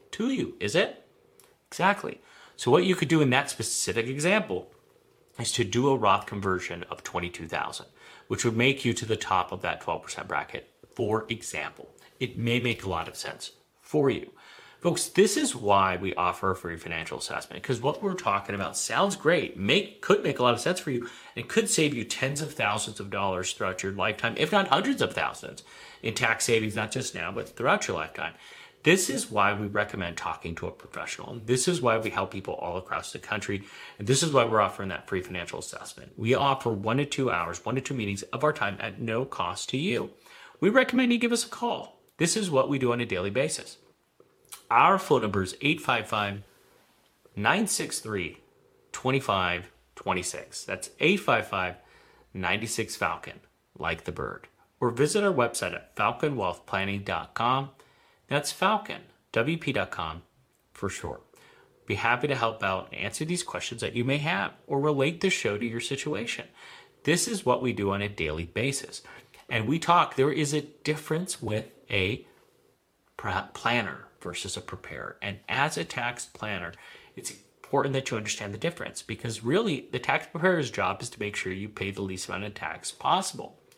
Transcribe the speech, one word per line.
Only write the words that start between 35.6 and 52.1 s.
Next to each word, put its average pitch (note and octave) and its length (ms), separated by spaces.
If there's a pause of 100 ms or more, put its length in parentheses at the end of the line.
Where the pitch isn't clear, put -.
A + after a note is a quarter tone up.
We A2+ 160
offer C3+ 380
one G#2+ 260
to C#3+ 80
two C3+ 240
hours, E2+ 340
one A#2 120
to C3 60
two C#3+ 120
meetings G2+ 300
of B2 200
our D3+ 100
time G2+ 260
at G2 200
no A#2 260
cost F#2 440
to C3 80
you. C#3+ 320 (500)
We F#3+ 100
recommend B3+ 440
you A#3 60
give A#3 120
us A#3+ 140
a - 40
call. - 520 (160)
This E3 180
is G#3 140
what C3 200
we C#3 100
do B2 120
on A#2+ 100
a A#2+ 40
daily G2 240
basis. C3 480 (920)
Our D3+ 260
phone D3 240
number G2+ 220
is F#2 180
eight D#3 200
five A#2 260
five, G2+ 360 (920)
nine D#3 320
six - 320
three, G2 380 (560)
twenty-five F#2+ 760 (260)
twenty-six. - 680
That's - 360
eight F#3+ 200
five A#2 280
five, F#2 280 (580)